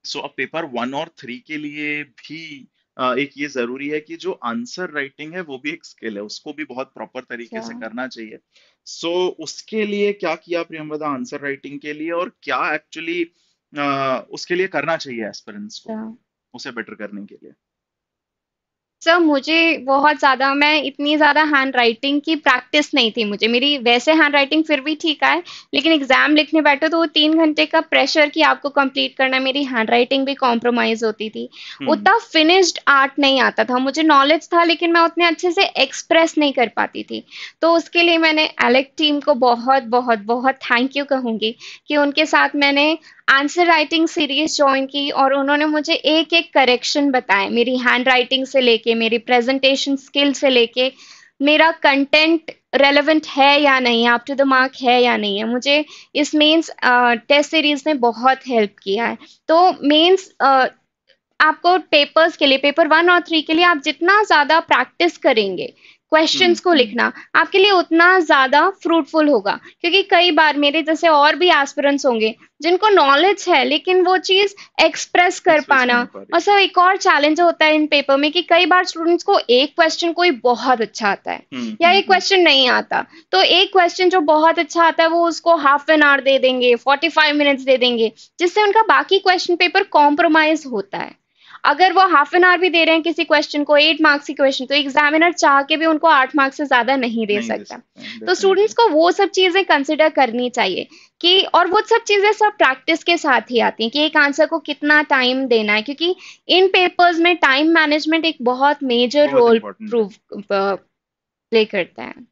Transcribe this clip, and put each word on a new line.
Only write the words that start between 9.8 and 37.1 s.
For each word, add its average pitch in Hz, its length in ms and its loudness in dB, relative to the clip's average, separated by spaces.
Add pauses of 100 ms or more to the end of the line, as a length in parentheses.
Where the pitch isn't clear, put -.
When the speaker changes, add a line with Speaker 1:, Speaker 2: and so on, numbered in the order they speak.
Speaker 1:
लिए 202 280 -4
क्या 170 220 -6
किया 170 280 -8
प्रियंवदा 156 440 -10
आंसर 135 320 -8
राइटिंग 139 400 -12
के 147 140 -12
लिए, 156 180 -10
और 170 200 -6 (120)
क्या 135 140 -4
actually, 165 680 -6 (540)
अ, 135 520 -4
उसके - 240 -8
लिए 185 120 -2
करना 160 300 -4
चाहिए 117 300 -10
एस्पिरेंट्स 104 520 -16
को - 140 -16
Speaker 2:
अच्छा। 220 240 -14 (360)
Speaker 1:
उसे 240 180 -14
बेटर 113 220 -12
करने 101 320 -14
के - 100 -20
लिए? - 160 -20 (1500)
Speaker 2:
सर, 339 160 2
मुझे 311 600 0
बहुत 277 420 0
ज़्यादा, 269 340 0
मैं 294 300 0
इतनी 285 340 -4
ज़्यादा 294 260 2
हैंडराइटिंग 269 800 -2
की 320 140 -2
प्रैक्टिस 294 580 -2
नहीं 240 180 0
थी 220 140 -4
मुझे। 202 220 -4
मेरी 262 300 0
वैसे 240 360 0
हैंडराइटिंग 294 500 2
फिर 294 180 -2
भी 302 140 -6
ठीक 302 280 -4
आए, 294 200 0 (300)
लेकिन 285 200 0
एग्जाम 269 420 2
लिखने 302 260 0
बैठो 285 260 0
तो 330 100 -2
वो 330 80 0
तीन 311 320 0
घंटे 311 280 0
का 320 160 -2
प्रेशर 285 480 0
कि 311 120 -4
आपको 277 280 0
कंप्लीट 269 460 -4
करना 262 220 -2
है, 262 60 -2
मेरी 269 200 -4
हैंडराइटिंग 254 600 0
भी 269 100 -6
कॉम्प्रोमाइज 233 680 -2
होती 220 260 -6
थी। 240 200 -12 (300)
Speaker 1:
हम्म। 277 120 -2
Speaker 2:
उतना 381 260 2
फिनिश्ड 330 720 0
आर्ट 269 320 2
नहीं 269 200 2
आता 220 240 0
था। 247 140 -2
मुझे 269 260 -2
नॉलेज 302 500 2
था, 339 100 2
लेकिन 339 280 -2
मैं 339 100 2
उतने 339 240 0
अच्छे 349 260 0
से 381 120 0
एक्सप्रेस - 760 -2
नहीं 285 160 0
कर 240 140 0
पाती - 360 -6
थी। 226 220 -12 (360)